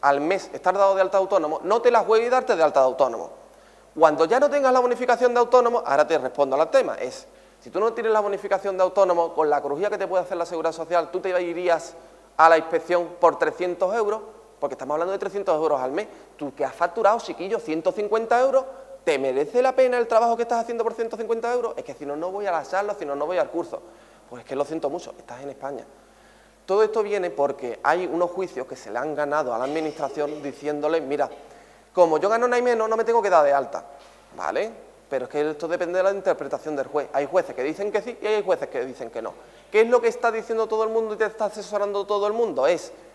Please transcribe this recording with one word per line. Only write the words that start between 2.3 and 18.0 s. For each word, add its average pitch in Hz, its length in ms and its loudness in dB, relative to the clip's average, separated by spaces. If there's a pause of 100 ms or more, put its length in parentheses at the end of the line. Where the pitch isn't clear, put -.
darte 254 240 2
de 160 80 4
alta 143 160 4
de 131 80 8
autónomo. 117 420 0 (680)
Cuando 156 280 6
ya 226 140 4
no 285 100 4
tengas 269 240 2
la 254 60 4
bonificación 247 540 2
de 240 60 2
autónomo, 240 460 4
ahora 147 220 4
te 160 100 2
respondo 135 420 0
al 160 120 2
tema, 170 240 2
es, - 320 -10 (320)
si - 100 -20
tú 180 120 -4
no 226 100 0
tienes 220 220 -2
la 214 80 4
bonificación 196 560 -2
de 185 60 4
autónomo, 175 500 2
con 151 160 2
la 143 120 2
crujía 143 280 -2
que 202 80 -6
te 196 100 -4
puede 180 160 0
hacer 180 140 -6
la 170 80 -2
Seguridad 165 260 -4
Social, 165 400 -2
tú 185 80 -4
te 185 100 -4 (120)
irías 175 520 -2 (440)
a 160 100 10
la 165 100 8
inspección 170 640 -2
por 160 180 4
trescientos 180 560 0
euros, 214 280 -2 (400)
porque 135 140 -4
estamos 143 200 -4
hablando 170 160 -2
de 196 80 -4
trescientos 190 360 -2
euros 151 260 2
al 131 100 -2
mes. 202 160 -4 (300)
¿Tú - 180 -8
qué 147 80 -4
has 131 100 -4
facturado, 202 460 0
chiquillo? 190 400 -6
¿Ciento 160 320 -4
cincuenta 226 480 0